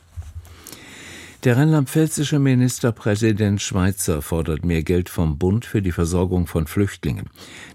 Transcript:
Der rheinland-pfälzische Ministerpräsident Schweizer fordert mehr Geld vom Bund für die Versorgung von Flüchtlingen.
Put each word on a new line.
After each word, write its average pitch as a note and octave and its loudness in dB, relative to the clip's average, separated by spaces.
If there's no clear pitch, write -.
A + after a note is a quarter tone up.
Der B2 6
rheinland-pfälzische D3+ 2
Ministerpräsident A2+ 2
Schweizer F#2 0
fordert D#2+ -2
mehr E2 0
Geld F2 0
vom D#2 -2
Bund F#2+ 0
für - -2
die F#2 0
Versorgung F2+ 0
von E2 -2
Flüchtlingen. G2 -2